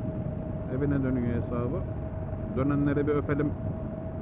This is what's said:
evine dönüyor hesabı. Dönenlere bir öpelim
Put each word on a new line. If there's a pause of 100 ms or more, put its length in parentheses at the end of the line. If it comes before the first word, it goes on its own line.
(760)
evine
dönüyor
hesabı. (760)
Dönenlere
bir
öpelim (720)